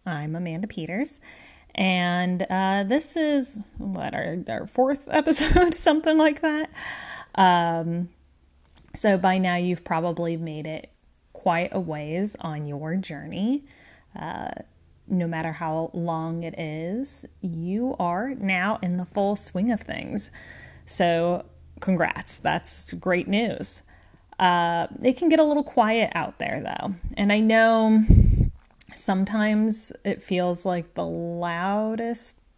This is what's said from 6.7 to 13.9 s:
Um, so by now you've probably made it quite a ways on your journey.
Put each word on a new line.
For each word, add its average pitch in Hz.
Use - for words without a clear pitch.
Um, 170
so 202
by 185
now 180
you've 175
probably 165
made 156
it -
quite 175
a -
ways 165
on 151
your 156
journey. 180